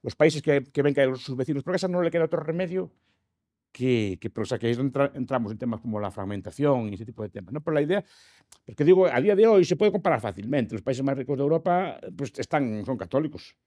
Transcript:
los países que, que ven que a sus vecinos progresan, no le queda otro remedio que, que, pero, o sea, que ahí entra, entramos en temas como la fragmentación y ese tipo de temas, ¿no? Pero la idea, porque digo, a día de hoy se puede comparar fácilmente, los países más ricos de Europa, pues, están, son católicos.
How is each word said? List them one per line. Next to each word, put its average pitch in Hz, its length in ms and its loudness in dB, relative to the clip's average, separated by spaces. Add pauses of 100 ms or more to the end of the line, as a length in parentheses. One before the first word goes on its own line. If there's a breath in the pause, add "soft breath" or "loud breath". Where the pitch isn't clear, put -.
los 123 120 -8
países 156 280 4
que, 143 220 4
que - 180 -2
ven 143 100 4
que 139 80 2
a 131 140 2
sus 131 200 -8
vecinos 131 280 -4
progresan, 185 280 -2
no 175 120 0
le 165 80 0
queda 165 140 0
otro 156 160 -2
remedio 175 500 -6 (800)
que, 113 500 0
que, 113 80 -8
pero, 113 140 -6
o - 20 -2
sea, 117 140 -4
que 117 80 -2
ahí 117 60 2
entra, 135 420 0
entramos 120 360 -4
en 110 60 -10
temas 113 240 -6
como 107 180 -6
la 101 120 -4
fragmentación 107 760 -2
y 101 40 -8
ese 104 120 -10
tipo 110 180 -12
de 107 60 -8
temas, 98 220 -14
¿no? 151 100 -8
Pero 160 120 -4
la 147 80 2
idea, 185 240 0 (580 soft breath)
porque 123 200 -4
digo, 185 240 8
a 127 120 2
día 196 160 4
de 214 120 6
hoy 196 180 8
se 170 100 0
puede 208 160 4
comparar 143 300 0
fácilmente, 110 540 -2
los 98 80 -8
países 135 200 -2
más 139 140 0
ricos 139 180 -4
de 135 60 -2
Europa, 165 580 0 (160)
pues, 139 220 -8
están, 110 480 -2
son 127 100 -4
católicos. 143 600 -6 (120)